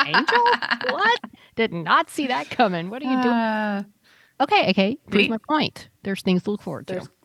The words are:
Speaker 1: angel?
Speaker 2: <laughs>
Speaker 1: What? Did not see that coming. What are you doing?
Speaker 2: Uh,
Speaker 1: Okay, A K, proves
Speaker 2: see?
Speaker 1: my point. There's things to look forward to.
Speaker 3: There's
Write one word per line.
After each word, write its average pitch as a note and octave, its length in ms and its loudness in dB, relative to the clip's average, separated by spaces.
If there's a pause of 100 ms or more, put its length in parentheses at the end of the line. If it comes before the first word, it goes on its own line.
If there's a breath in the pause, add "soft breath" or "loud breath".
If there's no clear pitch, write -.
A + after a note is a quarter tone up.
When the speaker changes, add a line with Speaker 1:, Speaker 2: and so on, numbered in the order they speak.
Speaker 1:
angel? F4 380 2 (460)
Speaker 2:
<laughs> - 20 0
Speaker 1:
What? A4 280 0 (360 soft breath)
Did A3+ 180 0
not F#3+ 360 2
see D4 180 -4
that C#4 220 -4
coming. F3+ 400 0
What A#3+ 120 -10
are D4 40 -10
you C4 160 0
doing? A#3+ 140 2
Speaker 2:
Uh, G#3+ 480 -2 (560 soft breath)
Speaker 1:
Okay, E4+ 300 4
A F#3 40 2
K, G3+ 240 2 (100)
proves G#3 180 2
Speaker 2:
see? - 40 -2
Speaker 1:
my A3+ 80 -2 (100)
point. - 400 -2 (140)
There's G3 220 -6
things F3+ 200 2
to G#3 80 -4
look G#3 120 -6
forward D3 240 -10
to. F#3 80 -8
Speaker 3:
There's F3+ 100 -10 (200)